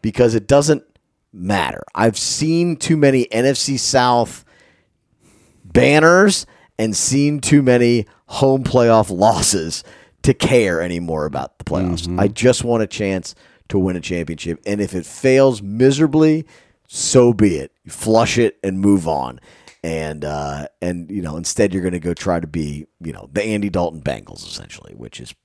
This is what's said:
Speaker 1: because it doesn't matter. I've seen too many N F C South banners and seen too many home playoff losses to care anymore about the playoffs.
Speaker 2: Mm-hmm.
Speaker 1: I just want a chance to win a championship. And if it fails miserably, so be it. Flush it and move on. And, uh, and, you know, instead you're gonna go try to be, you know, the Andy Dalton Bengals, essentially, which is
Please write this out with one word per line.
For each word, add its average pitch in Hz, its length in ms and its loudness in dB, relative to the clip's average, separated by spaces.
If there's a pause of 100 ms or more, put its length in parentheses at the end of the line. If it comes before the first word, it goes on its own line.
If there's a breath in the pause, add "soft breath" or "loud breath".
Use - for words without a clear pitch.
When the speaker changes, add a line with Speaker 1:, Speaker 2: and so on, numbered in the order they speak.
Speaker 1:
because 113 320 2
it 104 140 -2
doesn't 143 360 2 (500)
matter. 90 500 -4 (100)
I've 110 240 0
seen 165 600 -2
too - 180 0
many 135 380 2
N 117 120 0
F 135 120 2
C 139 180 -4
South 123 680 0 (1200 soft breath)
banners 160 800 4 (320 soft breath)
and 110 180 -2
seen 143 440 0
too 143 220 4
many 120 440 4 (220 soft breath)
home 135 360 0
playoff 117 460 4
losses 95 760 0 (400 soft breath)
to 135 100 2
care 104 480 2
anymore 85 440 -4
about 69 320 -8
the - 80 -20
playoffs. 85 380 -4
Speaker 2:
Mm-hmm. 87 160 -6
Speaker 1:
I 101 100 2
just 120 340 2
want 117 200 0
a 98 40 -2
chance 95 480 -6 (340 soft breath)
to 98 80 -2
win 92 180 0
a 85 60 -6
championship. 85 640 -6
And 101 160 -4
if 95 140 -4
it 90 100 -6
fails 131 560 2
miserably, 143 840 2 (420 soft breath)
so - 460 2
be 98 240 2
it. 69 140 -10 (160)
Flush 113 500 0
it 117 260 0
and 95 160 -4
move 98 280 2
on. 64 320 -6 (440 soft breath)
And, 78 400 -8
uh, 73 440 -8 (140)
and, 87 300 -6
you 101 100 -8
know, 76 140 -8
instead 90 380 -2
you're 92 100 -4
gonna 90 160 -4
go 85 140 -6
try 85 260 -4
to 82 80 -8
be, 76 400 -8 (140)
you 80 100 -12
know, 50 220 -18
the 101 100 -4
Andy 104 260 -4
Dalton 82 320 -4
Bengals, 50 460 -10
essentially, - 480 -18
which 57 240 -20
is - 260 -20